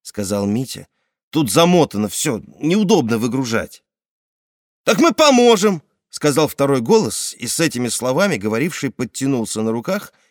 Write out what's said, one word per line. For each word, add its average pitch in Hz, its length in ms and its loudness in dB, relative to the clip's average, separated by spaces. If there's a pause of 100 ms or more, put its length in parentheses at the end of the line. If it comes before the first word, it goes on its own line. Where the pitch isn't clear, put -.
сказал 101 440 -4
Митя. 117 420 -6 (420)
"Тут 147 200 0
замотано 156 580 2
всё, 113 340 -6 (180)
неудобно 160 580 2
выгружать". 117 640 -4 (1040)
"Так 214 140 2
мы 330 120 6
поможем", — 233 680 4 (280)
сказал 147 360 0
второй 139 340 0
голос, 131 560 0
и 120 120 -10
с - 100 -6
этими 123 300 -2
словами 135 480 -2
говоривший 113 560 -4
подтянулся 123 720 -4
на 110 100 -2
руках 120 400 -6 (180)